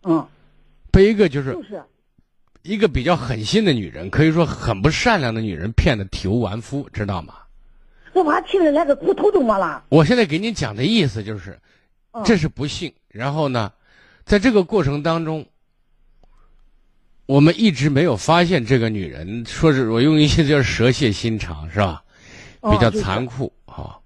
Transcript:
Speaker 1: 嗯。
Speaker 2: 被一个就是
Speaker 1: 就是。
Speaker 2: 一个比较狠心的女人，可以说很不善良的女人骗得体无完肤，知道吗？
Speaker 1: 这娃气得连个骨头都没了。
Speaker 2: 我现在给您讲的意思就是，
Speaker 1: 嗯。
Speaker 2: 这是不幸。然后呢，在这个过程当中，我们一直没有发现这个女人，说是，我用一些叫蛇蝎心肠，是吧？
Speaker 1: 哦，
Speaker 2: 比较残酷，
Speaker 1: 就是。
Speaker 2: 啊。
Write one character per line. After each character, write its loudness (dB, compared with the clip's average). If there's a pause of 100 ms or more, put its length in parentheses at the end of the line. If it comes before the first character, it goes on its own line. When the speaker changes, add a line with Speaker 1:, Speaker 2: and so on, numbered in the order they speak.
Speaker 1:
嗯。 0 (640)
Speaker 2:
被 8
一 2
个 4
就 -4
是 -6
Speaker 1:
就 -10
是。 -16 (800)
Speaker 2:
一 -6
个 2
比 -2
较 0
狠 -6
心 0
的 4
女 -4
人， -12
可 2
以 4
说 2
很 -4
不 2
善 0
良 -2
的 -4
女 -6
人 -8
骗 2
得 -6
体 -6
无 0
完 -4
肤， -10
知 -4
道 -4
吗？ -20 (800)
Speaker 1:
这 2
娃 2
气 -2
得 4
连 0
个 2
骨 -2
头 2
都 2
没 2
了。 -4
Speaker 2:
我 6
现 2
在 2
给 -2
您 -4
讲 -6
的 -4
意 2
思 -6
就 -10
是， -16 (520)
Speaker 1:
嗯。 -12
Speaker 2:
这 2
是 -2
不 -8
幸。 -10 (140)
然 -8
后 -2
呢， -4 (520)
在 2
这 2
个 4
过 0
程 -2
当 -2
中， -6 (1800)
我 4
们 6
一 4
直 -2
没 2
有 0
发 2
现 0
这 2
个 0
女 -4
人， -10
说 2
是， 0
我 0
用 4
一 4
些 2
叫 2
蛇 2
蝎 0
心 -4
肠， -10
是 -4
吧？ -2 (580)
Speaker 1:
哦， 0
Speaker 2:
比 4
较 4
残 -2
酷， -8 (140)
Speaker 1:
就 -20
是。 -16
Speaker 2:
啊。 -18